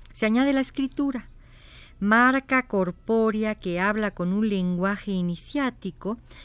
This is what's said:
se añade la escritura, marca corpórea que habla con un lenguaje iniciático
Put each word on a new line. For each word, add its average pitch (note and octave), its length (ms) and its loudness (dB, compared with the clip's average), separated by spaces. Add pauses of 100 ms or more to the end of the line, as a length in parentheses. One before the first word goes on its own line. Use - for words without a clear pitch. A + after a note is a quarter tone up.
(120)
se - 140 -2
añade B3+ 260 4
la C4+ 80 2
escritura, C4+ 680 -4 (720)
marca B3+ 640 4
corpórea G#3+ 880 0
que F3 240 -4
habla G#3 340 0
con F3+ 200 -2
un G#3+ 160 0
lenguaje F#3+ 640 0
iniciático F#3+ 1080 -4 (260)